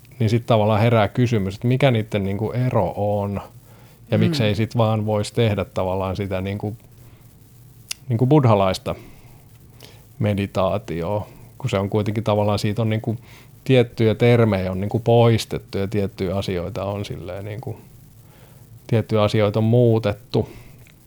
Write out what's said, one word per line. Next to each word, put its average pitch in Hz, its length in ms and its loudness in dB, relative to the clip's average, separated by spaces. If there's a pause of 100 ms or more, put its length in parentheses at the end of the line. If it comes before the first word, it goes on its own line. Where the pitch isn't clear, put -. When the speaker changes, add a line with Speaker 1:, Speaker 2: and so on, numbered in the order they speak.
(200)
Speaker 1:
niin 117 100 2
sit 117 160 0
tavallaan 107 360 2
herää 113 260 4
kysymys, 107 480 0
että - 120 -4
mikä 127 240 2
niitten 107 320 -2
niinku 101 280 -4
ero 113 440 0
on, 101 460 -4 (680)
ja 113 60 2
Speaker 2:
Mm. 110 60 4
Speaker 1:
miksei 113 320 2
sit 110 220 -2
vaan 110 280 2
vois 104 260 -2
tehdä 104 340 0
tavallaan 92 500 -2
sitä 95 260 -4
niinku, 101 340 -6 (1300)
niinku 127 180 0
buddhalaista 107 680 2 (1200)
meditaatioa, 98 1080 -2 (300)
kun 127 120 -6
se 101 80 -2
on 98 120 -2
kuitenkin 107 340 -2
tavallaan, 104 360 0
siitä 110 220 -4
on 110 80 0
niinku 110 280 -4 (460)
tiettyjä 117 520 2
termejä 110 560 2
on 95 100 -4
niinku 104 180 -2
poistettu 117 800 2
ja 98 100 -2
tiettyjä 98 480 -4
asioita 92 480 -6
on 101 220 -6
silleen 95 400 -12
niinku, 104 320 -12 (1120)
tiettyjä 110 360 2
asioita 104 360 2
on 110 40 2
muutettu. 113 840 2 (580)